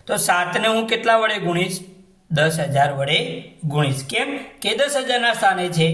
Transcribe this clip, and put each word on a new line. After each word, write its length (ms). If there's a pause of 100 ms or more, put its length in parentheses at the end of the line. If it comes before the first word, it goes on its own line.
તો 100
સાતને 520
હું 180
કેટલા 360
વડે 240
ગુણીશ? 320 (520)
દસ 260 (180)
હજાર 240
વડે 200 (460)
ગુણીશ. 460
કેમ 200 (300)
કે 180
દસ 160 (120)
હજારના 280
સ્થાને 340
છે, 260